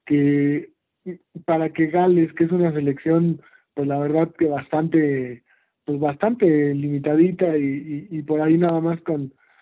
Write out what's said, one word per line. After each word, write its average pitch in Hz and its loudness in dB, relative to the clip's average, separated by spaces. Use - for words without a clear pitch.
que 143 0
para 160 0
que 160 0
Gales, 175 2
que 170 0
es 165 -2
una 175 2
selección, 151 0
pues, 143 -4
la 143 -2
verdad 156 0
que 165 2
bastante, 143 -2
pues, 143 -4
bastante 151 2
limitadita 151 0
y, 143 -4
y, 160 -8
y - -8
por 151 -2
ahí 156 2
nada 170 2
más 165 -2
con, 143 -6